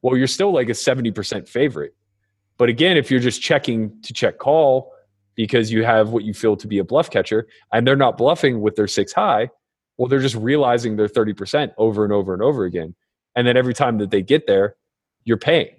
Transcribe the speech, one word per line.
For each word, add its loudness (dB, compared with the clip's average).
Well, 2
you're 2
still 0
like 0
a -2
seventy -2
percent -8
favorite. -4
But 4
again, 2
if 2
you're 4
just -2
checking -2
to -16
check -2
call 2
because 0
you 2
have 2
what -2
you -8
feel 0
to -14
be -2
a -2
bluff 0
catcher -2
and 0
they're 2
not 2
bluffing 0
with -2
their 0
six -2
high, 0
well, -2
they're 0
just -2
realizing 0
their 0
thirty 0
percent -4
over 2
and 0
over -2
and -4
over 0
again. -6
And 2
then 4
every 2
time 0
that -2
they 0
get 0
there, 2
you're 2
paying, 0